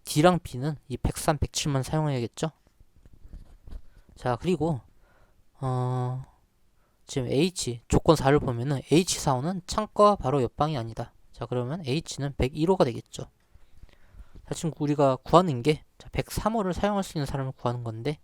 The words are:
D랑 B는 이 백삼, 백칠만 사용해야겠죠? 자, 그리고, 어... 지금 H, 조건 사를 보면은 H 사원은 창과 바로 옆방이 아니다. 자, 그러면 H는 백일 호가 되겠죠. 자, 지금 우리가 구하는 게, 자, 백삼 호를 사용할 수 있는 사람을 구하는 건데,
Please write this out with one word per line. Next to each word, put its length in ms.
D랑 340
B는 380
이 80
백삼, 420
백칠만 460
사용해야겠죠? 680
자, 220
그리고, 420
어... 640
지금 220
H, 600
조건 260
사를 240
보면은 500
H 300
사원은 480
창과 480
바로 260
옆방이 360
아니다. 360
자, 120
그러면 400
H는 520
백일 320
호가 160
되겠죠. 400
자, 80
지금 240
우리가 380
구하는 440
게, 220
자, 160
백삼 420
호를 180
사용할 300
수 140
있는 80
사람을 260
구하는 320
건데, 400